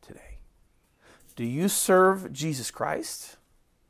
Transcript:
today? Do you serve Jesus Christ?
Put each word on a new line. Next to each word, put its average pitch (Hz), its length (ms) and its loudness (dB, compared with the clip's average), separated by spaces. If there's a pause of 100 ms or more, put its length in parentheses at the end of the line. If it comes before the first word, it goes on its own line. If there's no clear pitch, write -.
today? - 380 -20 (1000)
Do 120 80 -6
you 139 240 -2
serve 185 640 4
Jesus 139 380 -6
Christ? - 680 -8 (540)